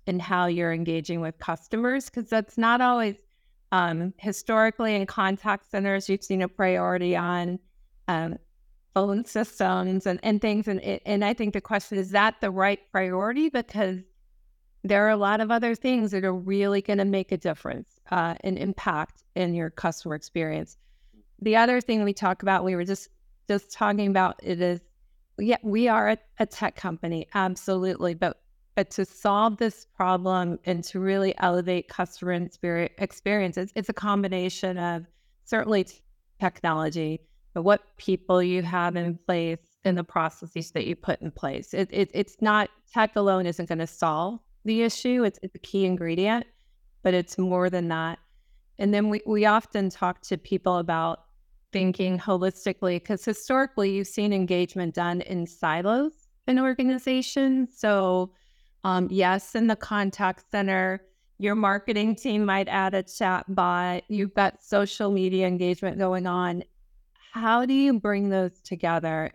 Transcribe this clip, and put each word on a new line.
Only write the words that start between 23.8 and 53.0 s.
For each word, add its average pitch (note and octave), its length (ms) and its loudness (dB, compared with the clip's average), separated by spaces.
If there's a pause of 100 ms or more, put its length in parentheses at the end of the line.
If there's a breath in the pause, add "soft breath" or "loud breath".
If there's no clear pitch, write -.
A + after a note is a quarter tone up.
about F#3 340 2
it F3 200 -2
is, F3 180 0 (580)
yeah, G#3+ 240 2
we A3 260 2
are G#3+ 220 4
a, A3 80 0 (200)
a F#3 80 2
tech - 300 -6
company, E3 580 -6
absolutely. F#3 800 -2
But, E3+ 260 -2 (360)
but G3 160 0
to G3 120 -2
solve G#3 540 0
this - 360 -2
problem F#3 720 0
and F3 200 -2
to - 160 -6
really F#3+ 380 2
elevate F3+ 500 0
customer F3+ 500 -4
inspir-, E3+ 600 -4
experience, G3 600 -2
it's, F#3+ 180 -6
it's G#3 140 -4
a G#3 40 -10
combination F#3 840 -2
of E3+ 280 -4 (380)
certainly G#3+ 400 0
t-, - 160 -14 (400)
technology, D#3+ 800 -2 (340)
but E3+ 80 -4
what G3+ 340 2
people F3+ 460 2
you F3+ 200 0
have F3 340 -2
in E3+ 200 -4 (100)
place E3 580 -4
and F#3 140 2
the E3+ 60 -4
processes E3 680 -4
that D3 140 -4
you F3 100 -4
put - 260 -4
in D#3+ 80 -8
place. - 440 -10
It, F#3+ 180 -2
it, G3 220 0
it's - 260 -4
not, G#3+ 300 2 (220)
tech A3 240 0
alone F#3+ 300 2
isn't E3+ 220 -4
gonna D#3+ 180 -4
solve E3+ 540 -4 (240)
the A3 180 0
issue. B3 420 0
It's, G3 180 -2
it's F#3 120 -12
a - 60 -18
key G3 260 0
ingredient, F#3 600 0 (560)
but F#3 120 4
it's F3 240 -2
more F3+ 320 2
than F3 180 -2
that. E3 300 -4 (600)
And G3+ 140 2
then G#3 180 2
we, G#3 160 -2
we G#3 200 2
often G#3 440 2
talk - 320 -4
to F#3+ 140 -4
people F3+ 420 -2
about E3 420 -2 (520)
thinking F#3 460 0
holistically, F#3 840 -2